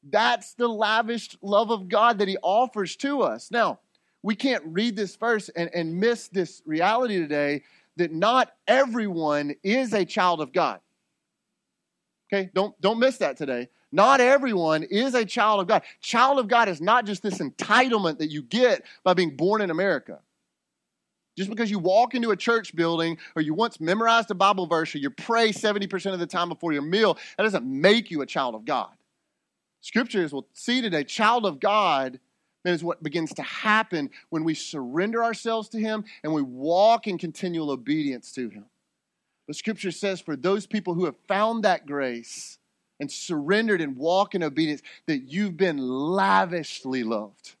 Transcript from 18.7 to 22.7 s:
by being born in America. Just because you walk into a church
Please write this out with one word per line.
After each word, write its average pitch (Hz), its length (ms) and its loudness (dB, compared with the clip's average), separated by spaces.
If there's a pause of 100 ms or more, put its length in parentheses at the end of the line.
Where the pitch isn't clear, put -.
by 180 120 4
being 170 200 0
born 190 260 0
in 185 100 -2
America. 160 480 -2 (1160)
Just 190 140 -6
because 226 220 -2
you 208 80 -2
walk 202 340 2
into 233 160 -2
a 196 80 2
church 233 380 -2